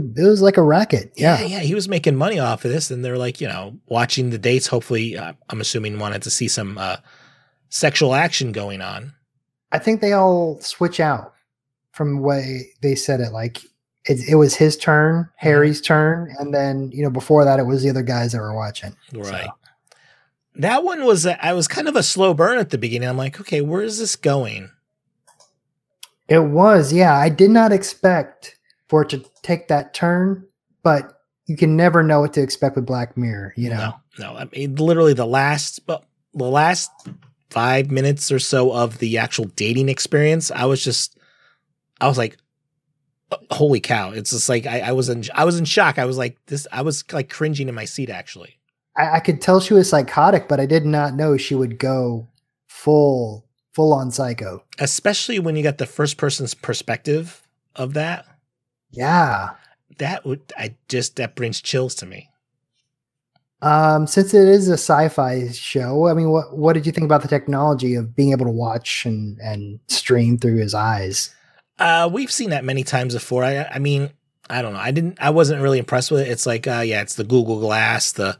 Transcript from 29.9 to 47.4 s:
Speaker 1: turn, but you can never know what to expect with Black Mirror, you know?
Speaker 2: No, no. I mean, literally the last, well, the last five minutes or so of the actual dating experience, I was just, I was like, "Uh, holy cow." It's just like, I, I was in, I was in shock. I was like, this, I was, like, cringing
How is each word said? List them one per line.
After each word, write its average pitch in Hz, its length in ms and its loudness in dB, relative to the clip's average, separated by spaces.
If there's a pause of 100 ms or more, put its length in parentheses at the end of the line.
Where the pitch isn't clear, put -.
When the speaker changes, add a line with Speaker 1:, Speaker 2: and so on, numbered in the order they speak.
Speaker 1:
turn, 185 520 0 (380)
but 147 380 0 (240)
you 156 100 -6
can 156 220 2
never 170 260 4
know 151 160 4
what 147 140 0
to 147 80 0
expect 139 340 -2
with 127 100 -2
Black 123 300 -6
Mirror, 107 400 -6
you 120 140 -6
know? 110 240 -6 (260)
Speaker 2:
No, 101 140 -14
no. - 40 -16
I 131 140 -14
mean, 135 240 -8
literally 160 380 4
the 120 120 0
last, 139 640 -2
well, 165 160 -6 (300)
the 135 100 -6
last 151 480 2 (580)
five 131 400 0
minutes 139 440 -2
or 131 60 0
so 127 340 2
of 117 240 -2
the 113 200 -2
actual 113 280 -4
dating 117 420 -2
experience, 151 640 0
I 123 140 -4
was 120 180 0
just, - 340 -6 (840)
I 127 80 4
was 135 80 0
like, 113 180 -4 (960)
"Uh, - 60 -6 (120)
holy 143 300 2
cow." 101 320 -4
It's 110 200 -10
just 120 180 -4
like, 120 160 -2
I, 120 160 -6
I 123 100 -4
was 127 160 0
in, 120 160 -4 (100)
I 151 120 2
was 170 120 0
in 170 60 -2
shock. 175 340 2
I 139 60 -2
was 127 140 -4
like, 123 200 -6 (100)
this, 143 220 -10
I 117 120 -8
was, 147 320 -6
like, 143 160 -6
cringing 143 400 -4